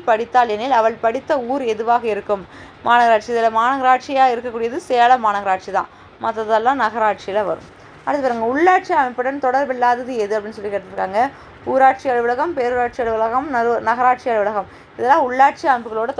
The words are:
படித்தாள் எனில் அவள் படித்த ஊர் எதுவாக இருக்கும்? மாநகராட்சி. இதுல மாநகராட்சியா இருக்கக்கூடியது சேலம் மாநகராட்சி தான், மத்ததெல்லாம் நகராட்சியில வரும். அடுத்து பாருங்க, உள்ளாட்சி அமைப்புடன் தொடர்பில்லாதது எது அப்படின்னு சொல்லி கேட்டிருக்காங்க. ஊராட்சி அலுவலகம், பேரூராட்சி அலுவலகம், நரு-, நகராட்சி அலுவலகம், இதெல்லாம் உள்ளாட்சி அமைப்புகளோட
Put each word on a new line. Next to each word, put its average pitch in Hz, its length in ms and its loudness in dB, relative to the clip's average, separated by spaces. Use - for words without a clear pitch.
படித்தாள் 233 480 2
எனில் 240 240 0
அவள் 226 240 2
படித்த 262 340 -2
ஊர் 277 220 -2
எதுவாக 233 400 0
இருக்கும்? 190 320 -4
மாநகராட்சி. 233 460 4
இதுல 226 260 2
மாநகராட்சியா 262 680 2
இருக்கக்கூடியது 233 520 -6
சேலம் 240 400 4
மாநகராட்சி 196 520 -2
தான், - 120 -6
மத்ததெல்லாம் 226 600 0
நகராட்சியில 214 640 -2
வரும். - 200 -8
அடுத்து 285 200 -2
பாருங்க, 233 280 -2
உள்ளாட்சி 370 460 2
அமைப்புடன் 254 460 -2
தொடர்பில்லாதது 247 680 0
எது 202 140 -2
அப்படின்னு 214 200 -8
சொல்லி 208 160 -8
கேட்டிருக்காங்க. 190 460 -4
ஊராட்சி 262 400 4
அலுவலகம், 247 440 -2
பேரூராட்சி 247 460 -2
அலுவலகம், 226 520 -2
நரு-, 233 340 0
நகராட்சி 247 440 2
அலுவலகம், 202 360 -2
இதெல்லாம் 269 300 2
உள்ளாட்சி 277 460 2
அமைப்புகளோட 233 460 -4